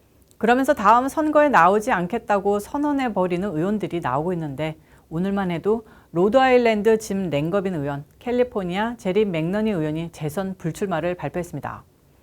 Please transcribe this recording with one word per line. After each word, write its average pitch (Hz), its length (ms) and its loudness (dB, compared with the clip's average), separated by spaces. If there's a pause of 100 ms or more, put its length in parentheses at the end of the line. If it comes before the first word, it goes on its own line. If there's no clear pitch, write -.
(380)
그러면서 262 360 2
다음 240 340 4
선거에 302 400 2
나오지 208 440 4
않겠다고 202 640 0
선언해버리는 208 920 -2
의원들이 175 520 -2
나오고 156 340 -2
있는데 156 420 -6 (320)
오늘만 190 420 -2
해도 202 360 -2 (260)
로드아일랜드 226 880 4
짐 196 320 -4
랭거빈 175 440 -2
의원, 143 300 -6 (140)
캘리포니아 233 800 -2
제리 202 280 0
맥너니 190 460 -2
의원이 160 420 -2
재선 185 440 -6
불출마를 175 580 -4
발표했습니다. 139 680 -8 (380)